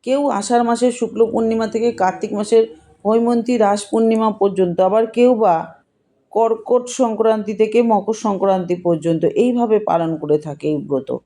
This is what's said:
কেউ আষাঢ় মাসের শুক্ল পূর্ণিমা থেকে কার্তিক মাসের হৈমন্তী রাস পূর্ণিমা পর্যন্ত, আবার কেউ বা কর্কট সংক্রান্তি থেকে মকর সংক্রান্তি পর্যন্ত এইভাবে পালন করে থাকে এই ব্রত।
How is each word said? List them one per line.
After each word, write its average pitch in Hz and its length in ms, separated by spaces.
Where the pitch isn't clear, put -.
কেউ 269 160
আষাঢ় 240 240
মাসের 240 360
শুক্ল 220 200
পূর্ণিমা 226 360
থেকে 226 220
কার্তিক 185 320
মাসের 214 300
হৈমন্তী 233 540
রাস 208 320
পূর্ণিমা 226 400
পর্যন্ত, 185 380
আবার 220 220
কেউ 240 240
বা 202 200
কর্কট 226 520
সংক্রান্তি 220 640
থেকে 220 220
মকর 220 420
সংক্রান্তি 190 500
পর্যন্ত 165 380
এইভাবে 240 340
পালন 165 220
করে 151 240
থাকে 147 220
এই 151 200
ব্রত। 135 220